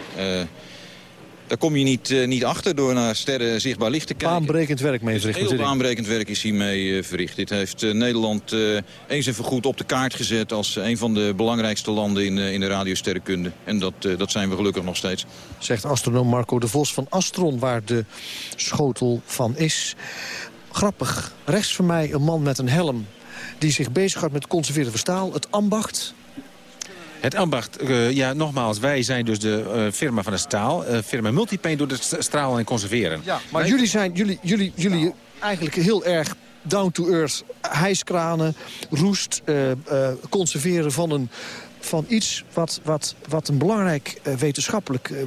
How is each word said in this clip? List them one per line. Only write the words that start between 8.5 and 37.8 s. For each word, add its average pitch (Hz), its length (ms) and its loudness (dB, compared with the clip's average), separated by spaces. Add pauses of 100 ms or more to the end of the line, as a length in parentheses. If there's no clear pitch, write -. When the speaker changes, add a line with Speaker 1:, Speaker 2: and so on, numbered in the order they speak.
Speaker 1:
eh, 107 240 2 (320)
eens 143 180 0
en 127 80 -2
voorgoed 123 320 -2
op 131 100 0
de - 80 -8
kaart 131 300 0
gezet... 110 380 -2
als 107 240 -2
een 110 220 0
van 113 160 0
de 104 220 2
belangrijkste 110 540 0
landen 101 340 2
in, 98 140 0
eh, 98 140 -2
in 95 80 -2
de 98 60 0
radiosterrenkunde. 92 840 -2 (120)
En 104 140 0
dat, 92 220 -2
eh, 92 180 0
dat 98 120 -2
zijn 98 200 0
we 92 60 0
gelukkig 95 260 0
nog 87 140 -4
steeds. 92 300 -4 (320)
Speaker 2:
Zegt - 260 -2
astronoom 123 440 2
Marco 123 300 2
de 117 100 0
Vos 143 260 2
van 135 140 -2
Astron, 180 500 0
waar 120 260 0
de 113 200 0 (520)
schotel 123 680 0
van 123 320 -2
is. - 380 0 (760)
Grappig, 165 600 -2 (120)
rechts 196 300 2
van 185 120 2
mij 160 260 2
een 143 100 2
man 160 200 2
met 139 160 0
een 127 100 0
helm... 131 380 2 (520)
die 156 120 2
zich 131 220 0
bezighoudt 180 420 2
met 143 120 -2
conserveren 143 440 0
van 110 100 -2
staal. 185 320 0
Het - 180 -6
ambacht 208 640 0 (1120)
Speaker 3:
Het 135 100 0
ambacht, 147 420 0
eh, 127 340 4
ja, 135 220 2
nogmaals, 135 460 0
wij 135 240 2
zijn 120 220 0
dus 110 140 0
de, 107 260 0 (100)
eh, 107 180 2
firma 117 300 0
van 101 100 -2
de 92 60 0
staal. 113 480 0
Eh, 120 160 2
firma 110 280 -2
Multipaint 170 480 0
doet 143 120 0
het 127 120 -4
st-, - 160 -2
stralen 135 400 0
en 113 60 2
conserveren. 101 600 0
Speaker 2:
Ja, 170 160 -2 (120)
maar 160 100 2
Speaker 3:
Wij 175 80 4
Speaker 2:
jullie 254 160 6
zijn, 196 260 2
jullie, 190 300 0
jullie, 190 320 0
jullie 175 380 2 (280)
eigenlijk 180 340 -2
heel 185 300 4
erg 170 320 2 (260)
down 185 280 2
to 170 180 0
earth. 165 360 2 (160)
Hijskranen, 165 920 2 (360)